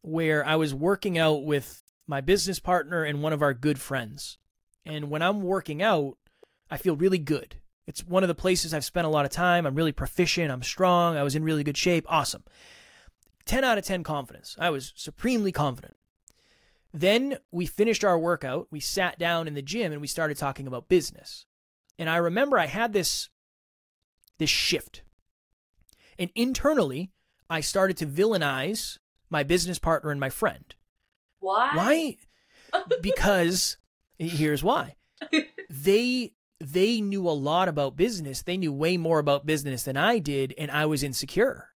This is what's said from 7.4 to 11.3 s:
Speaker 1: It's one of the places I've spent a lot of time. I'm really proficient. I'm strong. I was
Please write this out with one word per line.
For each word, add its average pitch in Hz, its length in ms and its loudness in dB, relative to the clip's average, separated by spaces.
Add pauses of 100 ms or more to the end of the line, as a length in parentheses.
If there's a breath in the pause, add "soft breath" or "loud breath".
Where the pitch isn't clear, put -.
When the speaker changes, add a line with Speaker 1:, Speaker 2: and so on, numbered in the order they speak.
Speaker 1:
It's - 200 -12
one 180 180 4
of 175 40 2
the 170 60 0
places 165 400 0
I've 143 100 -2
spent 170 220 -2
a 156 40 0
lot 151 140 2
of 139 60 -2
time. 175 360 2
I'm 135 80 -2
really 156 180 2
proficient. 160 580 0
I'm 127 120 -6
strong. 175 540 2
I 143 60 0
was 143 120 0